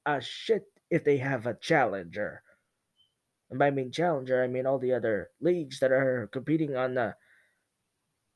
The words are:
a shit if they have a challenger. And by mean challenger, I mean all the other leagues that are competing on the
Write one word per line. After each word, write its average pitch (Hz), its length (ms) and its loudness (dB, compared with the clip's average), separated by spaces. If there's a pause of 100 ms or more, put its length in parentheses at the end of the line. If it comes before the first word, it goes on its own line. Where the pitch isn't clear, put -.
a 143 160 0
shit - 460 -2 (240)
if - 140 2
they 143 140 6
have 127 280 -2
a 113 80 -2
challenger. 98 880 0 (1080)
And 127 120 -2
by 143 100 6
mean 131 220 -2
challenger, 131 500 0
I 127 60 0
mean 127 180 -2
all 135 140 0
the 127 120 0
other 110 380 -2 (100)
leagues 156 380 0
that 131 140 2
are 127 400 2
competing 143 420 0
on 127 200 -2
the 113 200 -2 (1200)